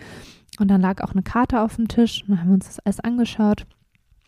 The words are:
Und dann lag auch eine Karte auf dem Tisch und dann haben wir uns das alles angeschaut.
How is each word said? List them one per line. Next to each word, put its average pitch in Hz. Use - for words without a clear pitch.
Und 202
dann 196
lag 190
auch -
eine 190
Karte 240
auf 220
dem 226
Tisch -
und 196
dann 202
haben 170
wir 190
uns 190
das -
alles -
angeschaut. 226